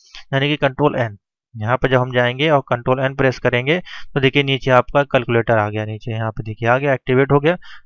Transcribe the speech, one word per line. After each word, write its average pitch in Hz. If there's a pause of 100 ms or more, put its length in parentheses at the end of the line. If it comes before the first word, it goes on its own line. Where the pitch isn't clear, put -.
(340)
यानी 135
कि 147
कंट्रोल 139
N। 107 (380)
यहाँ 110
पे 135
जब 127
हम 127
जाएंगे 123
और 143
कंट्रोल 127
एन 135
प्रेस 135
करेंगे 127 (360)
तो 143
देखिए 135
नीचे 135
आपका 127
कैलकुलेटर 117
आ 104
गया, 107
नीचे 110
यहाँ 110
पे 110
देखिए 110
आ 120
गया, 143
एक्टिवेट 135
हो 143
गया। 160 (300)